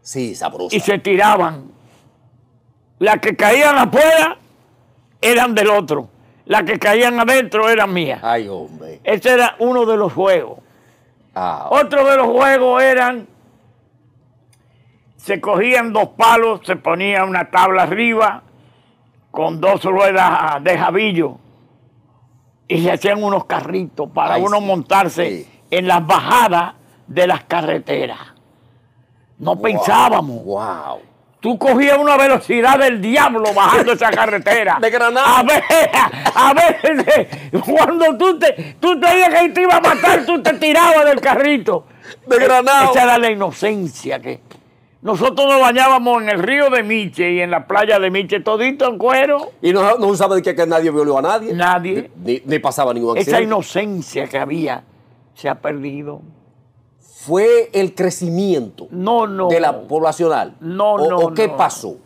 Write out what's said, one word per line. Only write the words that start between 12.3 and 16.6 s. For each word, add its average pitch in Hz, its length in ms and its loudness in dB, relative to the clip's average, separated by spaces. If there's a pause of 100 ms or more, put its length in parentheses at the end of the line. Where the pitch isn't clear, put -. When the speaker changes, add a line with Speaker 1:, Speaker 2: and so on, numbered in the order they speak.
Speaker 2:
eran, 254 440 0 (1900)
se 196 240 -6
cogían 226 520 0
dos 208 240 0
palos, 226 480 4